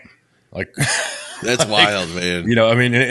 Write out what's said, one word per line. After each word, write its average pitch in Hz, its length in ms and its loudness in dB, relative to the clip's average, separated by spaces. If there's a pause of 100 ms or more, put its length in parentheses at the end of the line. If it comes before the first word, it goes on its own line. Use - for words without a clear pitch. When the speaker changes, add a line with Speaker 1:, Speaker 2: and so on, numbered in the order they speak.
(520)
Speaker 1:
Like, - 240 -10
<laughs> - 680 -6
Speaker 2:
That's 123 180 0
Speaker 1:
like, 104 100 0
Speaker 2:
wild, 104 460 2
man. 87 340 -2
Speaker 1:
you 117 60 2
know, 113 140 4
I 117 60 2
mean, 123 180 2
and, 123 180 2